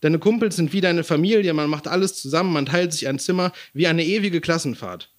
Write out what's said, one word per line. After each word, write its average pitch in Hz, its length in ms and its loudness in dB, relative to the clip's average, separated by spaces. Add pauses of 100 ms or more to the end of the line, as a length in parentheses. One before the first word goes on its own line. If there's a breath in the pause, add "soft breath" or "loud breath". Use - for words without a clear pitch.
Deine 160 180 2
Kumpels 220 380 2
sind 160 160 0
wie 190 80 0
deine 170 240 2
Familie, 180 480 2
man 151 160 0
macht 151 180 -4
alles 185 340 -2
zusammen, 160 300 0
man 143 140 0
teilt 175 260 0
sich 151 160 -6
ein 135 120 -2
Zimmer, 180 340 0 (180 loud breath)
wie 160 160 0
eine 165 160 2
ewige 190 380 0
Klassenfahrt. 120 760 -4